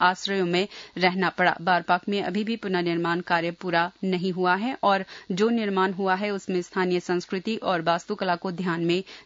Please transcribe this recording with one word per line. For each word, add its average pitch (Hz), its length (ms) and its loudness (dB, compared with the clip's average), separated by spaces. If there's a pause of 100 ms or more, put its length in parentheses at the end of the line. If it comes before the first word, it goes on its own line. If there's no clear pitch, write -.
आश्रयों 190 460 2
में 180 220 0 (300)
रहना 185 300 2
पड़ा। 175 320 2
बारपाक 175 480 2
में 202 140 0
अभी 196 220 -2
भी 226 120 -4
पुनर्निर्माण 175 640 0
कार्य 170 300 0
पूरा 175 420 0 (120)
नहीं 185 280 0
हुआ 180 220 2
है 220 280 -2
और 196 220 4 (280)
जो 196 160 2
निर्माण 202 440 2
हुआ 190 220 0
है 208 160 -2
उसमें 190 320 -2
स्थानीय 180 380 0
संस्कृति 185 560 -4
और 170 260 0
वास्तुकला 175 540 -2
को 185 160 -6
ध्यान 170 320 -2
में 175 200 0 (220)